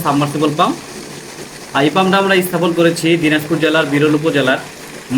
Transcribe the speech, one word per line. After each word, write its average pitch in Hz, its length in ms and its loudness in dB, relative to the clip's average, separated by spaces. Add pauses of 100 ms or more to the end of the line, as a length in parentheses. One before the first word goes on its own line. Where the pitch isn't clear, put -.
সাবমার্সিবল 147 540 0
পাম্প। 208 180 2 (1000)
আর 139 120 2
এই 151 80 0
পাম্পটা 190 260 2
আমরা 196 120 2 (140)
স্থাপন 175 320 0
করেছি 165 280 2 (160)
দিনাজপুর 151 400 0
জেলার 156 300 2
বিরল 147 220 4
উপজেলার 143 440 2 (580)